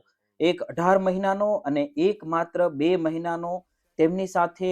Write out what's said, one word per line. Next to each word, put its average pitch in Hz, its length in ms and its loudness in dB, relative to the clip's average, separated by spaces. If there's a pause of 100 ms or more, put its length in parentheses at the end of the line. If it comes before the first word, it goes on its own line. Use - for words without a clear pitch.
(400)
એક 175 220 0
અઢાર 170 360 2
મહિનાનો 196 520 0 (160)
અને 143 160 0 (140)
એક 190 280 0
માત્ર 170 440 0
બે 151 280 0
મહિનાનો, 165 560 -4 (460)
તેમની 180 280 2
સાથે 185 460 0